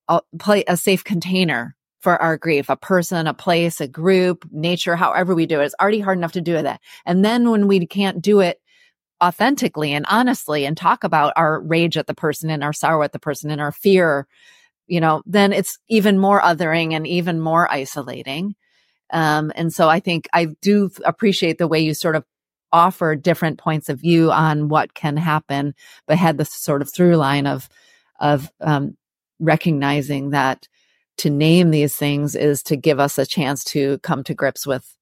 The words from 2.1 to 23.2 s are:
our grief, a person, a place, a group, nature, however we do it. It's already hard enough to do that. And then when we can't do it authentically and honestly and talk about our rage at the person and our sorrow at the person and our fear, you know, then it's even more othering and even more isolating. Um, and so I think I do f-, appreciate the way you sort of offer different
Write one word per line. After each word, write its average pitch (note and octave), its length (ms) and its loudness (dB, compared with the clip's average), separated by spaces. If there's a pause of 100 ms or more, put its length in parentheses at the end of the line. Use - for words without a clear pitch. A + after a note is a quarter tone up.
our D#3+ 160 0
grief, D3 320 -2
a C3+ 80 0
person, E3+ 500 -2
a D3 60 -2
place, E3+ 480 -2
a C#3+ 60 -6
group, F3+ 640 0
nature, E3+ 440 -2
however F3+ 400 0
we E3 100 0
do D#3 160 0
it. D3 40 2
It's - 160 -8
already G#3 180 2
hard G3 180 -2
enough F3 160 -4
to F3+ 80 -4
do E3 200 -2
that. C3+ 200 -6 (240)
And F#3 180 2
then A#3 260 2
when G#3 180 2
we G3 180 2
can't F#3+ 360 -4
do G3+ 180 4
it F3 220 0 (600)
authentically F3 720 0
and D3 160 -4
honestly G3+ 560 0
and D#3 120 -4
talk F3+ 260 0
about D#3 320 0
our D#3 260 2
rage E3 360 0
at D3+ 100 -4
the D3+ 60 -6
person D#3 360 -4
and D3+ 140 -4
our D3 100 -2
sorrow D3+ 300 0
at C#3+ 80 -4
the - 80 -12
person D3+ 320 -8
and D3 80 -6
our D3 140 -4
fear, E3+ 540 2 (600)
you F3 140 -2
know, D#3 240 2
then G3+ 260 2
it's - 260 -4 (120)
even G#3 280 4
more G3 240 4
othering E3 520 0
and D#3 120 -4
even E3+ 340 -2
more D#3+ 320 0
isolating. C3+ 840 -8 (560)
Um, D#3 440 0
and E3 180 -4
so E3 160 4
I E3 100 4
think E3+ 340 -4
I E3+ 120 2 (160)
do G3+ 320 4
f-, - 120 -20
appreciate F3 520 0
the E3+ 100 0
way D#3+ 120 2
you D#3 140 0
sort D#3+ 220 -2
of D3 80 -2 (480)
offer E3+ 440 2
different D#3+ 420 -2